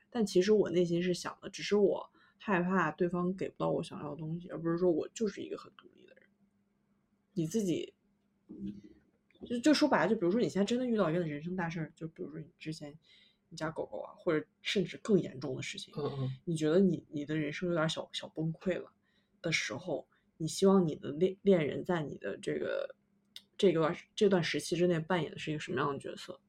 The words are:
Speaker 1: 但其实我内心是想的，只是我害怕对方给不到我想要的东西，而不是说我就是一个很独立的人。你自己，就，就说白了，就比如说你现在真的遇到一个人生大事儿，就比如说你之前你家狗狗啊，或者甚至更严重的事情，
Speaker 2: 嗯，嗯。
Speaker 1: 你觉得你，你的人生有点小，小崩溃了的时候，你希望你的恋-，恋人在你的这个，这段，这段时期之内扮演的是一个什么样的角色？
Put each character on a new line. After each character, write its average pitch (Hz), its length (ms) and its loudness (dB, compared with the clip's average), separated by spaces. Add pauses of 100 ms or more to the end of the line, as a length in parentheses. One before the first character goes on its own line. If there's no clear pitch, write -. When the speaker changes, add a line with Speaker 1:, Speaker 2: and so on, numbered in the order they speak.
(120)
Speaker 1:
但 240 140 0
其 180 160 6
实 196 120 4
我 202 160 4
内 180 160 4
心 170 160 2
是 180 120 0
想 - 280 -6
的， - 80 -12
只 - 140 -10
是 196 120 0
我 196 320 4 (300)
害 185 240 0
怕 175 300 2
对 175 180 0
方 180 260 0
给 - 140 -6
不 - 80 -14
到 165 140 0
我 160 100 0
想 - 200 -10
要 147 100 -8
的 147 40 -8
东 160 240 -6
西， 180 100 -14
而 156 100 -8
不 165 100 -2
是 170 80 0
说 180 140 4
我 - 180 0
就 226 180 -4
是 - 140 -6
一 - 80 -10
个 92 80 -8
很 - 200 -18
独 - 180 -20
立 - 100 -20
的 - 100 -20
人。 - 80 -20 (1080)
你 160 140 -2
自 214 160 -2
己， 170 300 -2 (1500)
就， 247 140 -6
就 294 140 6
说 285 160 4
白 185 160 4
了， - 20 2
就 220 80 2
比 220 80 -2
如 170 60 4
说 214 100 2
你 196 80 4
现 165 120 0
在 196 60 4
真 240 120 0
的 254 80 0
遇 240 100 0
到 185 140 2
一 156 40 0
个 180 80 2
人 151 200 -4
生 175 140 -8
大 175 120 -2
事 165 120 -6
儿， 156 160 -6
就 160 140 -12
比 180 120 -16
如 165 80 -8
说 156 100 -12
你 151 60 -12 (140)
之 160 120 -8
前 147 240 -12 (540)
你 165 80 -18
家 156 140 -6
狗 151 160 -6
狗 - 140 -10
啊， - 140 -12
或 160 220 0
者 147 80 -2 (160)
甚 185 240 0
至 - 120 -10
更 196 220 4
严 - 200 -4
重 135 160 -6
的 143 80 -8
事 - 160 -10
情， - 180 -16
Speaker 2:
嗯， 147 80 -4 (140)
嗯。 131 100 -2 (160)
Speaker 1:
你 170 100 -2
觉 151 140 0
得 170 100 6
你， 180 300 4
你 147 160 -6
的 151 100 -2
人 151 160 -2
生 175 180 -4
有 175 60 0
点 160 140 2
小， - 240 -6
小 - 160 -8
崩 160 240 -4
溃 175 260 -4
了 - 120 -14 (500)
的 165 100 -2
时 - 220 -2
候， - 340 -6 (300)
你 160 100 -4
希 190 200 4
望 190 200 8
你 151 80 -2
的 - 140 -8
恋-， 180 320 0
恋 180 240 4
人 135 180 -4
在 170 200 -2
你 - 140 -8
的 98 200 -8
这 147 220 -4
个， 50 360 -4 (640)
这 190 160 6
段， 160 240 0 (180)
这 208 140 4
段 185 140 4
时 151 160 -2
期 - 180 -4
之 175 80 4
内 175 140 2
扮 160 240 -2
演 - 80 -6
的 - 80 -14
是 - 120 -6
一 151 40 -2
个 151 40 -6
什 - 120 -8
么 123 80 -2
样 147 120 0
的 139 60 -6
角 - 180 -10
色？ - 340 -14